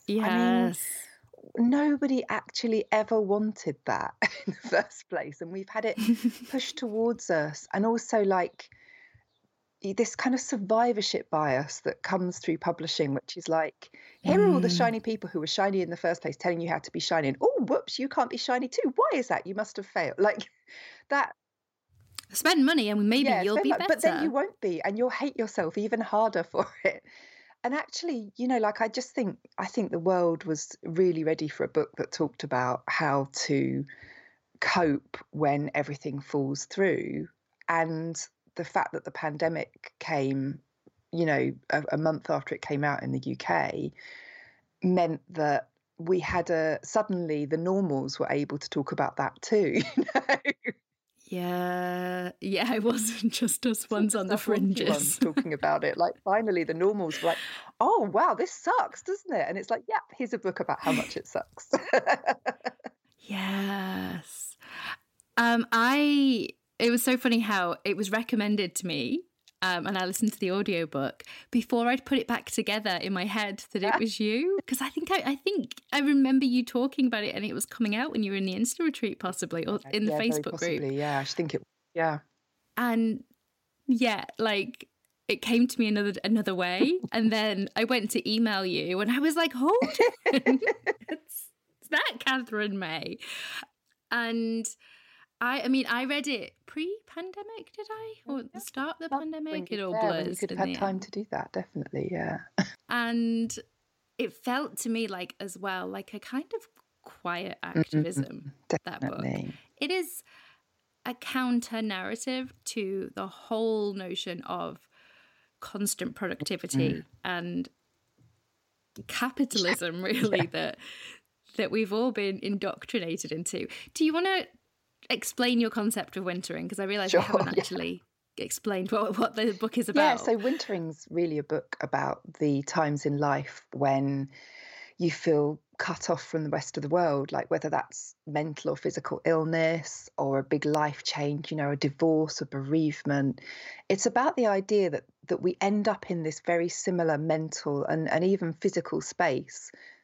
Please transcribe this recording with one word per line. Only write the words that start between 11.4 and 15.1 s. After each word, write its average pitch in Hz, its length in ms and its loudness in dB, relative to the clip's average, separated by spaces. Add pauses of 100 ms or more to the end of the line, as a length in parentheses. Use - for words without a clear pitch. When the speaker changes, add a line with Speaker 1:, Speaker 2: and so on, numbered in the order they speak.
Speaker 1:
that - 220 -4
comes 180 360 -2
through 160 200 -2
publishing, 160 560 0
which - 220 -6
is 170 120 -8
like, - 480 -2 (260)
"Here 190 180 6
are 208 120 8
all 180 80 4
the 226 80 4
Speaker 2:
Mm. 175 80 2
Speaker 1:
shiny 226 240 4
people 220 300 -4